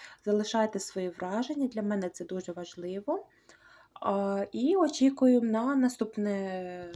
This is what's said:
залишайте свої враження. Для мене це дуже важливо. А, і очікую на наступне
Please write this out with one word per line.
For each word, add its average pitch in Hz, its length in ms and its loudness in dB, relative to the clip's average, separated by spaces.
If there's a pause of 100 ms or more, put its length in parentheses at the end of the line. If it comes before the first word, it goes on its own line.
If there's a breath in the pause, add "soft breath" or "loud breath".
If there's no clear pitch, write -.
(240 loud breath)
залишайте 214 540 0
свої 190 300 -6
враження. 240 600 -4
Для 214 140 -6
мене 202 260 -2
це 175 160 -10
дуже 180 280 -8
важливо. 185 720 -6 (680 soft breath)
А, 196 580 0
і 262 240 2
очікую 269 680 6
на 233 340 2
наступне 196 1200 -2